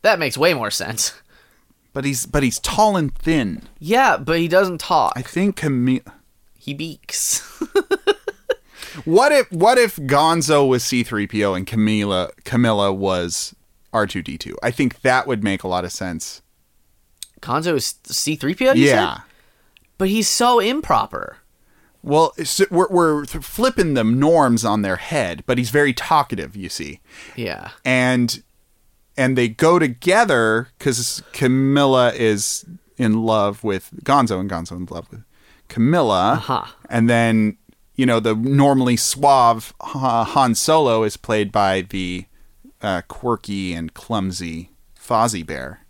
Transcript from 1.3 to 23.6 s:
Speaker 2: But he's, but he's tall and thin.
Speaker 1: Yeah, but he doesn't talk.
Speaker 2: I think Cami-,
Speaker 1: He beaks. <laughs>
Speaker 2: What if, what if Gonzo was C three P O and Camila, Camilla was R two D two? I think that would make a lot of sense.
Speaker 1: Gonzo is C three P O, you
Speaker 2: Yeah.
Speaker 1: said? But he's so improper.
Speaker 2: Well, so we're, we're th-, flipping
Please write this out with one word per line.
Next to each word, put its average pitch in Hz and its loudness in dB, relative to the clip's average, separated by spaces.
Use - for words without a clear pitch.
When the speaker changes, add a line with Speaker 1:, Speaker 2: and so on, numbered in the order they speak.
Speaker 2:
But 135 -6
he's, 139 -4
but 143 0
he's 123 -2
tall 208 0
and 151 -2
thin. 131 -2
Speaker 1:
Yeah, 160 2
but 160 -2
he 170 0
doesn't 180 2
talk. 143 0
Speaker 2:
I 123 -8
think 190 -2
Cami-, 131 0
Speaker 1:
He 143 -10
beaks. - -6
<laughs> - -20
Speaker 2:
What 240 4
if, 269 2
what 196 4
if 233 2
Gonzo 147 2
was 127 2
C 120 -2
three 104 -4
P 104 -2
O 98 0
and 95 -6
Camila, 104 0
Camilla 107 2
was 92 -2
R 107 0
two 92 -6
D 71 -10
two? - -14
I 120 -2
think 120 -4
that 127 2
would 113 -2
make 98 -2
a 95 -6
lot 90 -2
of 87 -8
sense. - -10
Speaker 1:
Gonzo 160 -2
is - -4
C - -4
three 135 -4
P 254 2
O, 269 4
you 135 4
Speaker 2:
Yeah. 104 2
Speaker 1:
said? - -18
But 190 -2
he's 202 0
so 240 4
improper. 208 -2
Speaker 2:
Well, 151 2
so - 0
we're, 180 2
we're 160 2
th-, - -12
flipping 208 0